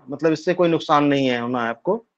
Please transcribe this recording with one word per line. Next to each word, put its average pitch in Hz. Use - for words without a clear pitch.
मतलब 147
इससे 156
कोई 175
नुकसान 151
नहीं 139
है 120
होना 120
है 113
आपको। 185